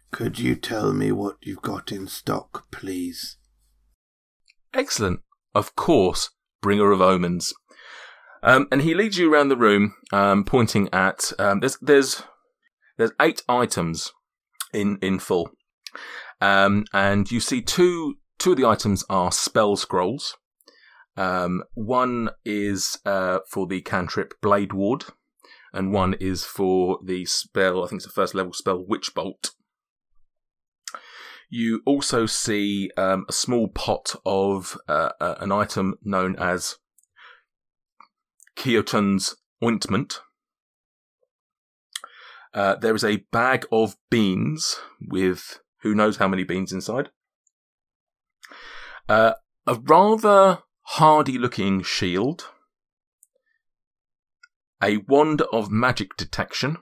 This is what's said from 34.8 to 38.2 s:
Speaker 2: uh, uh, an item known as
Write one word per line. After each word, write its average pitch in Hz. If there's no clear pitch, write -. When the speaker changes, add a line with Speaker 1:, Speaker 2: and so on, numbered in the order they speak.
Speaker 2:
uh, 76
uh, 87
an 98
item 98
known 95
as 90